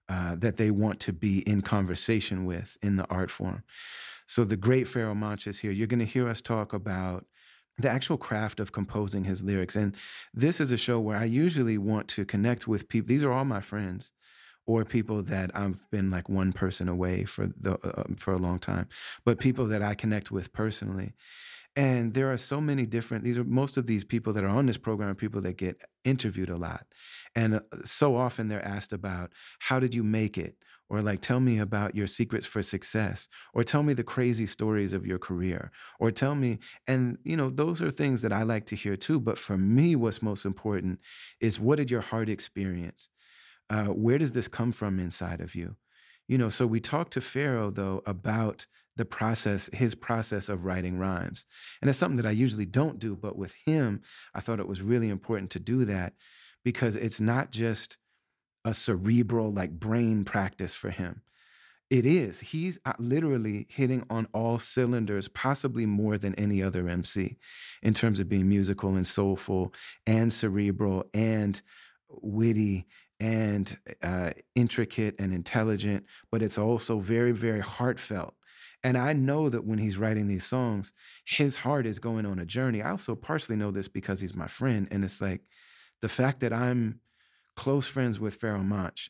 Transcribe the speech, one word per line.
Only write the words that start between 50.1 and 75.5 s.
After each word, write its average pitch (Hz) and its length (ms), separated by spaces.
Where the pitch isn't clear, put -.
of 92 160
writing 92 340
rhymes. 90 480
And 143 80
it's 135 100
something 175 160
that 117 100
I 107 60
usually 107 340
don't 131 320
do, 104 160
but 98 220
with 95 180
him, 139 360
I 98 60
thought 107 220
it 92 80
was 92 120
really 113 280
important 98 420
to - 80
do 123 240
that 95 300
because 117 320
it's 110 240
not 117 320
just 113 460
a 113 100
cerebral, 110 800
like, 90 260
brain 110 460
practice 98 500
for - 160
him. 90 320
It 123 160
is. 135 340
He's, 165 460
uh, 135 120
literally 120 720
hitting 127 400
on 113 240
all 117 260
cylinders, 113 680
possibly 127 580
more 104 320
than 101 180
any 101 280
other 90 240
M 87 160
C, - 340
in 110 100
terms 107 280
of 92 80
being 95 180
musical 98 480
and 90 100
soulful 95 680
and 113 260
cerebral 101 800
and 107 480
witty 107 800
and, 107 600
uh, 87 260
intricate 113 640
and 95 160
intelligent, 101 720